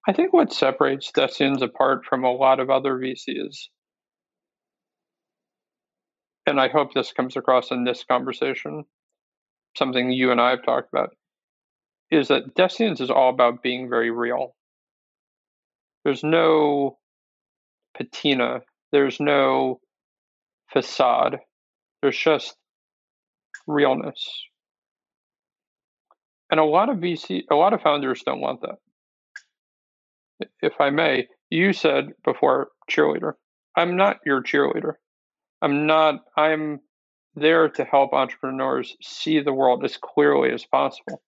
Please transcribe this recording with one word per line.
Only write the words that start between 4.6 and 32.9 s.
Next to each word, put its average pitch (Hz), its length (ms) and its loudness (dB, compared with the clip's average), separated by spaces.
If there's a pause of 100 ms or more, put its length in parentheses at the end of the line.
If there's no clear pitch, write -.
and 143 120 0
I 135 100 2
hope 147 260 -2
this - 180 -2
comes 127 240 -6
across 127 340 0
in 123 140 -4
this 123 180 -4
conversation, 135 840 -4 (920)
something 127 340 0
you 127 220 2
and 120 80 2
I 123 100 4
have 123 140 -4
talked 123 280 -2
about, - 180 -2 (1000)
is 151 180 2
that 131 260 0
Decians 185 460 0
is 131 100 -4
all 131 180 4
about 123 340 2
being 123 280 -4
very 117 200 0
real. 120 460 -4 (1500)
There's 143 200 -2
no 151 720 2 (960)
patina. 123 680 -4 (280)
There's 139 300 0
no 135 600 0 (920)
facade. 131 680 2 (600)
There's 135 180 0
just - 380 0 (1080)
realness. 143 600 -2 (2250)
And 160 80 2
a 156 60 4
lot 170 240 2
of 247 100 -2
V 170 180 -2
C, - 340 -6
a 147 40 4
lot 185 200 4
of - 80 -6
founders 143 420 -2
don't 135 160 -4
want 135 220 -6
that. - 140 -8 (1900)
If - 180 -2
I 143 80 4
may, 143 400 0 (220)
you 180 240 2
said 143 340 0 (160)
before, 135 440 2 (220)